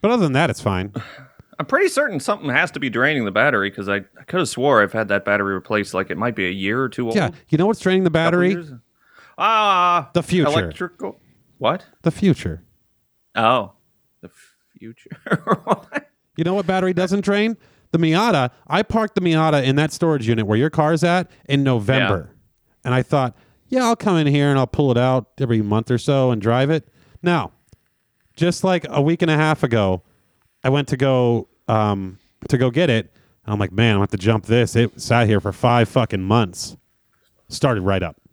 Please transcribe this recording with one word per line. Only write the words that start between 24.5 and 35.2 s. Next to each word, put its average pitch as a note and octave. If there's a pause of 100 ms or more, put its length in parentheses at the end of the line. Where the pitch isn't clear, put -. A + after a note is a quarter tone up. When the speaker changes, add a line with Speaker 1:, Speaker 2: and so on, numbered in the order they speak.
Speaker 1:
I'll C3
pull C#3
it A#2
out B2+ (120)
every A#2
month G#2+
or B2
so C3+
and A2
drive B2
it." D#3+ (340)
Now, E3+ (840)
just, E3+
like, F#3
a C#3+
week E3
and E3
a D#3
half D#3
ago, G#2 (600)
I C3
went C#3
to C#3
go, B2+ (200)
um, G2+ (320)
to C3+
go B2+
get D#3
it. A2+ (340)
And G#2
I'm G2+
like, F#2+
"Man, A2
I'm G#2
gonna G2
have G2+
to G#2+
jump G#2
this." A2+
It A#2
sat A#2